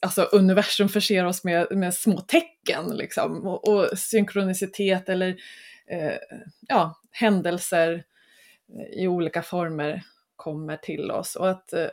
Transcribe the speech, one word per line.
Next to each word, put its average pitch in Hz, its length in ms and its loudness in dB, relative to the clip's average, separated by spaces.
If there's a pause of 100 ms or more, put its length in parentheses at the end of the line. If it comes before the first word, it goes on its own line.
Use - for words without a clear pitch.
alltså 185 200 2
universum 196 680 4
förser 196 360 2
oss 180 200 -2
med, 170 260 2
med 180 240 0
små - 260 0
tecken, - 760 0
liksom. - 500 -4
Och, 185 220 -4
och 202 300 2
synkronicitet 190 1120 0
eller, 185 200 0 (600)
eh, 156 220 -4 (480)
ja, 170 400 0 (100)
händelser 175 960 0 (920)
i 185 120 0
olika 170 340 0
former 165 600 -4 (340)
kommer 151 400 -8
till - 340 -6
oss. - 260 -6
Och 185 140 0
att, 185 220 -8
eh, 165 200 0